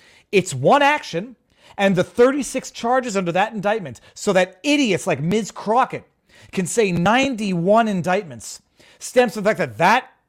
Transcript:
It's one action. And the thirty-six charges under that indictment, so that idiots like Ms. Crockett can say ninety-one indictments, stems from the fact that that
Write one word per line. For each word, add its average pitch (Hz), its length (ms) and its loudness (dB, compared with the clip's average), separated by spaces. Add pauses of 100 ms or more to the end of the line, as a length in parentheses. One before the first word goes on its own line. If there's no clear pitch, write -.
(300)
It's 190 220 0
one 175 300 2
action. 269 540 -2 (420)
And 196 180 2
the 180 80 2
thirty-six 262 680 0
charges 240 440 -2
under 175 160 -2
that 208 220 -2
indictment, 196 460 -4 (120)
so - 200 -2
that 185 300 2
idiots 285 440 2
like 147 140 -2
Ms. 190 320 -2
Crockett 220 520 -2 (480)
can 185 140 -2
say 202 260 0
ninety-one 208 960 2
indictments, 180 720 -4 (380)
stems 247 360 0
from 208 100 -6
the 202 40 4
fact 190 100 0
that 123 200 -4
that 208 320 2 (180)